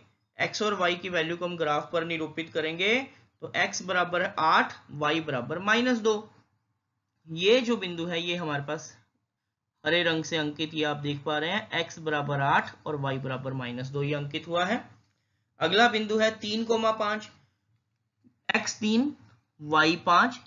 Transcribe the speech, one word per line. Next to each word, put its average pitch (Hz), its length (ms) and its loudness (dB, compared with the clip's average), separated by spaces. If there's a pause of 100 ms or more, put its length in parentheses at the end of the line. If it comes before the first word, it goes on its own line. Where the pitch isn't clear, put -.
(380)
x 175 240 -2
और 208 200 0
y 180 180 0
की 190 80 -8
value 170 280 -2
को 175 80 -6
हम 175 120 -4
graph 147 360 -2
पर 165 120 0
निरूपित 160 460 -6
करेंगे, 170 460 0 (460)
तो 160 160 -12
x 185 240 -2
बराबर 175 400 0 (160)
आठ, 180 340 4 (260)
y 151 240 2
बराबर 143 380 -4
माइनस 233 380 2
दो। 220 160 2 (1160)
ये 185 320 4
जो 233 160 0
बिंदु 175 300 -6
है 170 160 -2
ये 175 140 -4
हमारे 151 280 -4
पास 151 280 -8 (920)
हरे 165 180 4
रंग 160 220 2
से 165 120 -4
अंकित, 151 380 -2
ये 151 100 0
आप 147 140 0
देख 143 240 -4
पा 151 160 0
रहे 156 120 -2
हैं, 214 180 -4 (120)
x 170 200 -6
बराबर 143 420 -2
आठ 143 280 2 (160)
और 151 160 -4
y 135 160 -2
बराबर 131 360 -6
माइनस 127 340 -6
दो, 143 140 -4
ये 143 120 -2
अंकित 147 340 -6
हुआ 170 160 2
है। 226 200 -2 (760)
अगला 190 280 6
बिंदु 214 300 0
है 220 200 4
तीन 214 260 -2
कोमा 220 300 2
पाँच, 214 340 -4 (1200)
x - 300 -2
तीन 233 360 2 (460)
y 156 360 4 (100)
पाँच, 185 400 4